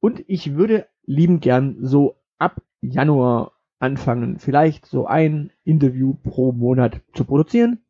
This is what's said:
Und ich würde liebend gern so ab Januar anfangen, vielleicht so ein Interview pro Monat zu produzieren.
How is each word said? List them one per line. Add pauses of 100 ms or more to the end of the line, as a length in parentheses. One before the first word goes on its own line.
Und
ich
würde (180)
liebend
gern
so (220)
ab (200)
Januar (260)
anfangen,
vielleicht
so
ein (140)
Interview
pro
Monat (140)
zu
produzieren.